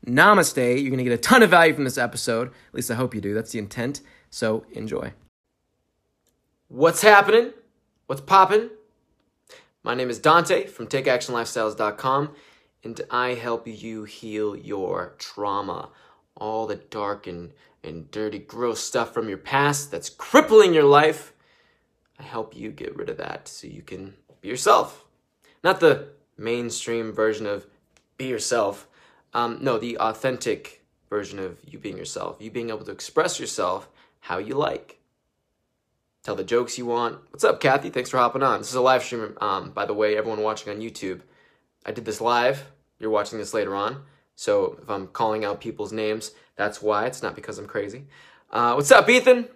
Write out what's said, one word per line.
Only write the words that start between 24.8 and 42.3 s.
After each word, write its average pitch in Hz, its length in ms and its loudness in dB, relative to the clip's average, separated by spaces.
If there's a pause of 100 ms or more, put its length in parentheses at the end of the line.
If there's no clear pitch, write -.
Not 185 160 2
the 151 300 4 (280)
mainstream 117 720 -6
version 107 360 0
of 101 180 -6 (500)
be 131 120 -10
yourself. 110 600 -2 (460)
Um, 120 260 -2
no, 123 200 0
the 120 180 -8
authentic - 880 -4 (240)
version 101 300 -6
of 90 260 -10
you - 140 -20
being 95 180 -12
yourself. - 420 -10
You 107 120 -16
being 117 180 -8
able 110 160 -10
to 101 60 -12
express - 480 -2
yourself 95 500 -4 (300)
how - 180 -6
you 107 160 -8
like. - 460 -4 (1200)
Tell 104 140 -8
the 95 80 -8
jokes 120 340 -2
you 123 80 -10
want. 120 320 -2 (140)
What's - 120 -6
up, - 160 2
Kathy? 139 300 0
Thanks 127 220 -6
for 131 60 0
hopping 127 260 2
on. 117 160 2
This 104 100 -10
is 120 60 -8
a 127 60 0
live 127 200 6
stream, 113 400 -8
um, 95 300 -4
by 101 160 -4
the 104 80 -4
way, 107 200 0
everyone 107 280 -4
watching 107 280 -4
on 104 80 -10
YouTube. 98 420 -10 (640)
I - 40 -8
did 113 140 -10
this 107 160 -6
live. 120 460 0 (320)